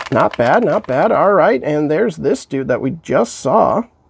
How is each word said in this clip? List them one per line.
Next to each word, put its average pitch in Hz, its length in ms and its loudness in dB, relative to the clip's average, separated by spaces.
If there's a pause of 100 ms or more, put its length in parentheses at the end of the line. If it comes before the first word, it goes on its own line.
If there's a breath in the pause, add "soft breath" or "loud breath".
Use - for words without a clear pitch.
(120)
Not - 240 0
bad, 139 280 2
not 190 220 -2
bad. 147 240 0
All 185 220 2
right, 180 300 2
and 151 280 0
there's 165 280 -2
this 214 260 -2
dude 135 240 -6
that 123 140 -2
we 131 80 -2 (120)
just - 360 -2
saw. 190 460 2 (260)